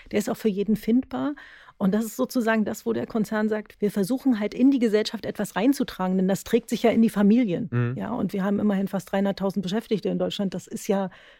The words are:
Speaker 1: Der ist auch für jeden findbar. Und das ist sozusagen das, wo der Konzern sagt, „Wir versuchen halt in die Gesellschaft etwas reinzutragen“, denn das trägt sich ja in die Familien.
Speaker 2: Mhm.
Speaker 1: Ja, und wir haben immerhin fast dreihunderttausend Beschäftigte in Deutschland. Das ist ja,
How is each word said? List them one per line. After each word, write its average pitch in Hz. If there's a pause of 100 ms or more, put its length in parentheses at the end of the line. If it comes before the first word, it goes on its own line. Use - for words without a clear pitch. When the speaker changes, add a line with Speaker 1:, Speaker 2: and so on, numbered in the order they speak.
(120)
Speaker 1:
Der 208
ist 208
auch 226
für -
jeden 202
findbar. 254 (420)
Und 190
das 214
ist 214
sozusagen 226
das, -
wo 226
der 226
Konzern 214
sagt, 214
„Wir 208
versuchen 233
halt 208
in 262
die 277
Gesellschaft 214
etwas -
reinzutragen“, 190
denn 185
das 196
trägt -
sich -
ja 233
in 226
die 226
Familien. 208
Speaker 2:
Mhm. 120
Speaker 1:
Ja, 185
und -
wir 196
haben 202
immerhin 202
fast 190
dreihunderttausend 196
Beschäftigte 196
in 180
Deutschland. 180
Das 180
ist -
ja, 196 (300)